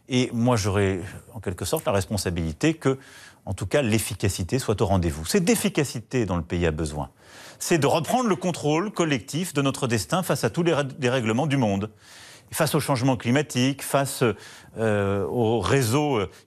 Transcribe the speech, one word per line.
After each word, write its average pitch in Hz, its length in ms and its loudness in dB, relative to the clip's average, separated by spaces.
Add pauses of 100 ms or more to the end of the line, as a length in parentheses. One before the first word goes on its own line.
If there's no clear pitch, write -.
Et 127 240 2
moi, 120 240 2
j'aurai 98 440 2 (340)
en 107 60 -14
quelque 95 240 -6
sorte 80 200 -4
la - 80 0
responsabilité 95 840 0
que, 135 240 0 (460)
en 95 100 -8
tout 98 120 -8
cas, 147 160 2
l'efficacité 101 760 0
soit 113 220 -2
au 113 60 2
rendez-vous. 85 380 0
C'est 202 200 2
d'efficacité 139 800 0
dont 92 100 -2
le 85 60 -2
pays 87 240 0
a 82 40 4
besoin. 73 400 -4 (480)
C'est - 200 2
de 139 80 2
reprendre 170 420 2
le 180 80 2
contrôle 170 560 -2
collectif 156 600 -2
de 143 100 0
notre 135 260 0
destin 120 340 0
face 151 220 -2
à 117 60 2
tous 170 120 -2
les 165 120 4
ré-, 143 100 2
dérèglements 127 600 0
du 143 100 0
monde. 104 340 0 (640)
Face 160 240 0
au 147 40 2
changement 131 360 2
climatique, 131 640 0
face, 139 400 0 (560)
euh, 101 480 2
aux 113 320 2
réseaux, 131 600 2
euh, 92 120 -2 (160)